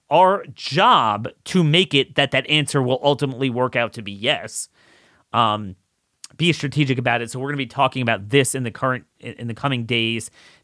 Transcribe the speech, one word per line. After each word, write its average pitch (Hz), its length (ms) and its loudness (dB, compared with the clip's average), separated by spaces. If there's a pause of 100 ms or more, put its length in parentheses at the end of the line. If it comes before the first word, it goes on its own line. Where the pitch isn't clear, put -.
(100)
our 185 340 4 (100)
job 135 720 2 (180)
to 180 180 4
make 165 280 4
it 135 220 2
that 139 160 -4
that 135 180 0
answer 147 320 0
will 127 220 0
ultimately 135 480 0
work 123 240 -2
out 120 200 -2
to 117 80 -12
be 101 100 -10
yes. 107 560 -6 (640)
Um, 107 420 0 (640)
be 165 160 2
strategic 135 460 -2
about 120 220 0
it. 117 100 -8
So 127 100 -8
we're 139 80 -8
gonna 147 80 -6
be 135 100 -6
talking 131 360 -2
about 104 260 -2
this 135 260 4
in 131 80 -4
the 117 80 -6
current, 127 360 -4 (120)
in 117 300 -12
the 113 60 -6
coming 127 300 -4
days. 113 460 -2 (340)